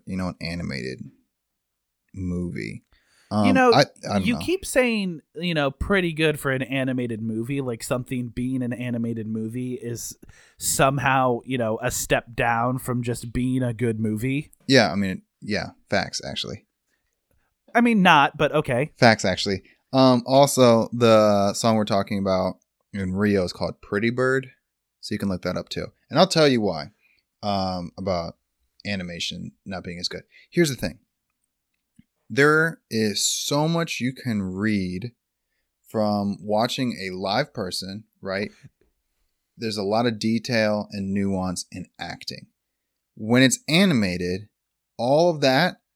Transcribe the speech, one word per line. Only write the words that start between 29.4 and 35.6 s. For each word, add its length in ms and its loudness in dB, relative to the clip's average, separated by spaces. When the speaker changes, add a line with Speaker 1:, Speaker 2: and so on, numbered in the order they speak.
Speaker 1:
not 160 -10
being 160 -12
as 80 -8
good. 160 -10
Here's 200 2
the 60 -6
thing. 220 -8
There 500 4
is 340 0
so 420 -2
much 320 -2
you 140 -2
can 300 -4
read 720 -2